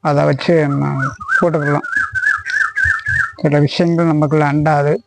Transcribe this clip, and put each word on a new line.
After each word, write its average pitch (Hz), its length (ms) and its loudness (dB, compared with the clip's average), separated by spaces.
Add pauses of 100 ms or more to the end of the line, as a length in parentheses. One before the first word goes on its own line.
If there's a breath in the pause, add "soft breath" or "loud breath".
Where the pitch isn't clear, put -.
அதை 147 220 2
வச்சு 156 260 2 (140)
நம்ம 143 200 -2 (460)
போட்டுக்கலாம். 151 500 0 (1600)
சில 147 240 2
விஷயங்கள் 170 460 0
நமக்குள்ள 151 420 2
அண்டாது. 147 400 2 (120)